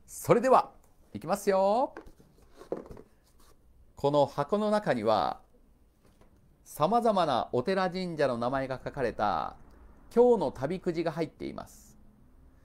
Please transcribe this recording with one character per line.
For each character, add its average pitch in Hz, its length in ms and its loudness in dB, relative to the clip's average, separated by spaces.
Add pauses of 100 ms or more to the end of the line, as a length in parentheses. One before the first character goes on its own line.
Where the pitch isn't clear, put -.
そ - 280 2
れ 233 60 6
で 254 80 2
は、 226 220 6 (420)
い - 80 -12
き - 60 -12
ま 180 100 0
す 202 140 -2
よ。 202 440 2 (2000)
こ 143 140 -2
の 143 160 4
箱 147 320 -4
の 214 120 -2
中 208 240 0
に 110 100 -4
は、 101 360 2 (1200)
様 202 360 0
々 208 240 2
な 127 280 0
お 123 100 0
寺 190 280 -2
神 175 260 -6
社 147 120 2
の 123 80 -2
名 120 140 -2
前 135 180 -4
が 131 160 -8
書 131 80 -8
か 139 100 -6
れ 110 100 0
た 85 440 -2 (580)
今 240 220 6
日 202 40 -2
の 131 120 -2
旅 160 280 -6
く 180 120 -4
じ 165 120 -4
が 165 80 -2
入 160 140 -4
っ - 20 -8
て - 180 -14
い 71 80 -10
ま - 120 -12
す。 - 300 -20 (680)